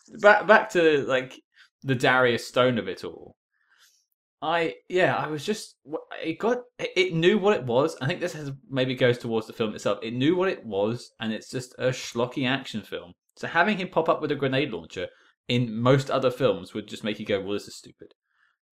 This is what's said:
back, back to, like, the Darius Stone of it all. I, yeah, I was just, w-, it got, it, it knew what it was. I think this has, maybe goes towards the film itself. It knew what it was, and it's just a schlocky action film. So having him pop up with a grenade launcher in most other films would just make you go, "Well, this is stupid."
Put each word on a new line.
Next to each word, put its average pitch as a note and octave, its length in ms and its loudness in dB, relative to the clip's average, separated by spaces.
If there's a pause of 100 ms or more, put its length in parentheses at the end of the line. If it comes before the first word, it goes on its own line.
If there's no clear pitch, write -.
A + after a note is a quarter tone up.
(200)
back, G#3 260 6
back G#3+ 240 6
to, D#3 320 4
like, B2+ 380 -4 (420)
the C3 120 0
Darius B2+ 520 2
Stone B2+ 320 2
of F#2+ 100 -6
it F2 160 -10
all. D#2+ 320 -14 (1040)
I, E3 320 0 (140)
yeah, E3+ 280 2
I C#3+ 120 -4
was D3+ 160 -8
just, - 400 -6
w-, D3+ 180 -10 (200)
it D#3+ 160 -6
got, A#3+ 200 0 (200)
it, E3 180 -6
it F#3 180 2
knew F3+ 240 4
what G3 180 4
it - 80 -4
was. C3 360 2
I C3 60 -4
think F3 140 -4
this - 120 -4
has, D3 180 -10 (180)
maybe C3 260 -2
goes B2 240 2
towards A2+ 280 -2
the - 60 -18
film G#2+ 220 -2
itself. G#2+ 280 -2
It A2+ 120 -6
knew C#3 200 2
what F#3 140 2
it - 180 -6
was, G#2+ 540 -2
and A2 120 -4
it's - 180 -8
just B2+ 280 -10
a B2 120 -2
schlocky B2 580 -4
action B2+ 340 -6
film. F2+ 300 -12 (240)
So - 100 -10
having F#3 320 0
him F#3 100 -6
pop E3 200 0
up D#3+ 120 0
with D3 120 -4
a C#3 40 -2
grenade C3+ 360 0
launcher F2 360 -10 (400)
in A#2+ 320 0
most C3+ 300 4
other C3 200 2
films F#2+ 440 -2
would G#2+ 140 -8
just A2 160 -12
make G#2+ 160 -4
you G#2+ 60 -10
go, G2+ 140 0
"Well, G2 140 -6
this - 140 -6
is - 80 -18
stupid." - 380 -20 (640)